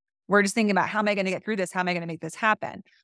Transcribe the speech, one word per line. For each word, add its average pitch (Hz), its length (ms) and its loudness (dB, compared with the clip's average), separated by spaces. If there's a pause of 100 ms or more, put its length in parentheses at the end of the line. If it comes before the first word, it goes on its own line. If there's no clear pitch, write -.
(280)
We're 202 160 6
just 196 100 0
thinking 214 180 2
about, 175 180 2
"How 208 100 -2
am 208 80 0
I 208 80 2
gonna 190 160 0
get 170 120 -4
through 214 140 -2
this? 180 140 -2
How 190 80 -4
am 180 80 0
I 175 60 0
gonna 170 120 -4
make 165 160 -8
this 160 140 -10
happen?" - 480 -2 (200)